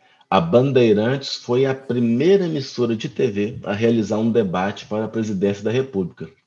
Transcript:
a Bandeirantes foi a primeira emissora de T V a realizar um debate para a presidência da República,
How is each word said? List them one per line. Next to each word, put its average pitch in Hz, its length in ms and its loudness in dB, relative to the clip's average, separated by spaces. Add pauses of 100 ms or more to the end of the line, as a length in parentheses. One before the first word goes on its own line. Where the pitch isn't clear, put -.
(280)
a 95 140 2
Bandeirantes 120 920 2
foi 131 320 0
a 135 80 -2
primeira 135 720 2
emissora 127 500 -2
de 110 120 -8
T 135 200 -2
V 104 360 -2
a 92 100 -4
realizar 110 440 2
um 113 140 0
debate 98 560 -2
para 107 180 -4
a - 20 -8
presidência 101 560 -2
da 110 60 -2
República, 98 580 -4 (200)